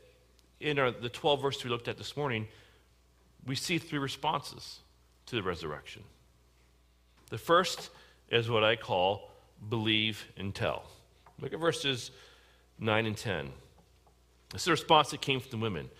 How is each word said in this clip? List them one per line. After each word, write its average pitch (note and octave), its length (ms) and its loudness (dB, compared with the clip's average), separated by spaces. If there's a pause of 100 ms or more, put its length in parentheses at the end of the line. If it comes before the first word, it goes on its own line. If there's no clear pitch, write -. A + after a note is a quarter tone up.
(600)
in D3 180 0
our, C3 120 4
the A#2 180 -6
twelve C#3+ 320 0
verses C3+ 240 -2
we B2 60 -4
looked A#2 180 -2
at G#2+ 80 -6
this - 220 -10
morning, A#2+ 300 -2 (960)
we C3 80 -4
see E3+ 240 -2
three D3 220 -6
responses C#3 800 -6 (460)
to B2 100 -6
the G#2 60 0
resurrection. E2 600 -6 (1300)
The A#2+ 80 -6
first F3 520 2 (380)
is A#2 220 2
what A2 140 4
I A2 100 6
call G2+ 560 0 (380)
believe A2 560 0 (120)
and F#2+ 160 -6
tell. D#2+ 300 -2 (580)
Look C3+ 120 -8
at D#3+ 80 -6
verses C#3+ 500 0 (720)
nine A2 260 4
and G#2+ 100 -2
ten. D#2+ 340 -4 (1000)
This - 120 -8
is - 20 -6
the F3 80 4
response D3+ 380 6
that C#3+ 100 -8
came C3+ 180 0
from - 120 -10
the A2 140 -4
women. D#2+ 240 -4 (120)